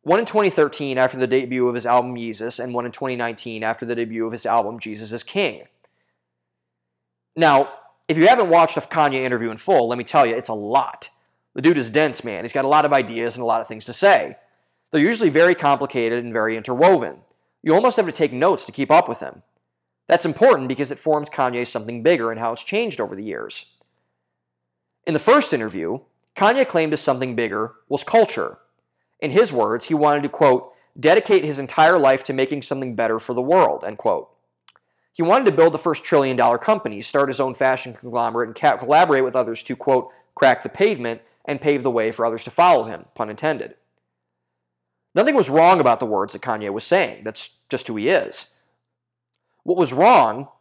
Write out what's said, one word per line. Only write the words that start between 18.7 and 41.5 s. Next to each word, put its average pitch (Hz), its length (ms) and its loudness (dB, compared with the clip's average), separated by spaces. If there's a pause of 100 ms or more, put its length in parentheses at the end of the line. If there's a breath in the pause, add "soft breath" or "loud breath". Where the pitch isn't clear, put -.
keep 143 200 -2
up 160 180 4
with 117 120 -8
him. - 220 -16 (640)
That's - 180 2
important 160 420 2
because 135 240 -6
it 139 80 -14
forms 151 300 -2
Kanye's 120 400 -2
something 113 340 -8
bigger 123 280 2
and 110 80 -8
how 117 140 -2
it's - 100 -12
changed 208 380 -4
over 101 140 -6
the 101 80 -12
years. 62 500 -10 (1300)
In 160 60 -2
the 151 60 0
first 269 340 2
interview, 107 460 -4 (360)
Kanye 247 320 2
claimed 160 240 0
his 151 100 -4
something 127 340 -2
bigger 110 400 -4 (120)
was - 160 -4
culture. - 540 0 (600)
In 143 120 -6
his 185 220 2
words, 113 320 -2
he 160 80 -6
wanted 147 300 0
to, 143 60 -4
quote, 131 440 2 (260 soft breath)
"dedicate 180 460 4
his 143 140 -6
entire 160 400 4
life 135 240 4
to 143 100 -6
making 135 280 -2
something 135 340 -6
better 113 240 -2
for 127 140 -8
the 123 80 -2
world," 135 420 2
end 104 140 -10
quote. 95 320 -2 (840)
He - 80 -4
wanted 226 240 4
to 196 60 4
build 165 220 6
the 160 40 -4
first - 280 -4
trillion-dollar 123 520 2
company, 113 440 -4
start 139 260 0
his 131 140 -4
own 131 120 -4
fashion 131 400 -2
conglomerate, 117 540 -4
and 117 80 -14
ca-, 139 220 2
collaborate 139 480 2
with 123 100 -4
others 113 280 -2
to, 123 120 -8
quote, 127 340 0 (240 soft breath)
"crack 127 300 2
the - 60 -8
pavement 120 520 -2 (220)
and 139 160 -6